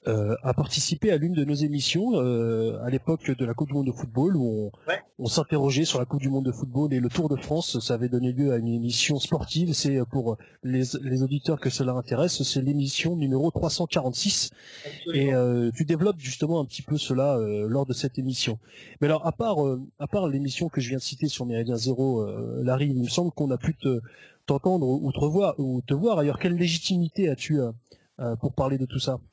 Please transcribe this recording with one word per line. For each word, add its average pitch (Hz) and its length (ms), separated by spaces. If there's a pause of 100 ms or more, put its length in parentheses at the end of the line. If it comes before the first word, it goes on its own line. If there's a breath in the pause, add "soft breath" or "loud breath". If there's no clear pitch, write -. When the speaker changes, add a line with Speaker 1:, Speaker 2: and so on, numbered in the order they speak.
Speaker 1:
euh, 107 360
a 131 100
participé 151 580
à 165 60
l'une 165 160
de 151 120
nos 147 80
émissions, 151 680
euh, 113 600
à 120 60
l'époque 143 420
de 127 140
la 117 80
Coupe 147 160
du 139 40
Monde 139 140
de 123 60
football, 139 420
où 110 380
on, - 160
Speaker 2:
Ouais. - 120 (180)
Speaker 1:
on 127 80
s'interrogeait 143 580
sur 135 140
la 127 60
Coupe 143 160
du 135 80
Monde 135 160
de 127 60
football 135 420
et 127 60
le 123 100
Tour 160 200
de 143 80
France. 151 420
Ça 113 140
avait 120 160
donné 123 240
lieu 139 180
à 120 60
une 117 100
émission 120 520
sportive. 160 540
C'est, 139 240
euh, 123 80
pour 117 320 (260 loud breath)
les, 131 200 (200)
les 131 180
auditeurs 143 380
que 135 100
cela 127 240
intéresse, 127 500
c'est 135 180
l'émission 143 540
numéro 139 360
trois - 180
cent - 160
quarante-six. - 680 (340 loud breath)
Speaker 2:
Absolument. 147 440
Speaker 1:
Et, 131 40
euh, 120 420
tu 160 100
développes 170 340
justement 147 400
un 139 60
petit - 160
peu 151 160
cela, 135 400
euh, 104 320
lors 135 160
de 127 80
cette - 240
émission. 127 420 (400 loud breath)
Mais 147 80
alors, 156 200
à 160 40
part, 190 340
euh, 131 140 (200)
à 143 80
part 190 200
l'émission 139 400
que - 140
je 120 80
viens 131 80
de 123 60
citer 143 260
sur 127 160
Méridien 117 320
Zéro, 123 460
euh, 113 400
Larry, 131 240
il 131 140
me 120 60
semble 175 240
qu'on 143 200
a 123 60
pu - 200
te, 123 240 (460 loud breath)
t'entendre 160 380
ou 135 280
te - 60
revoir, 160 400
ou 131 220
te - 120
voir 185 260
ailleurs. 143 200
Quelle 175 180
légitimité 170 720
as-tu, 143 320
euh, 117 100 (480 soft breath)
euh, 120 160
pour 131 180
parler 135 240
de 131 80
tout 131 140
ça ? 127 200 (140)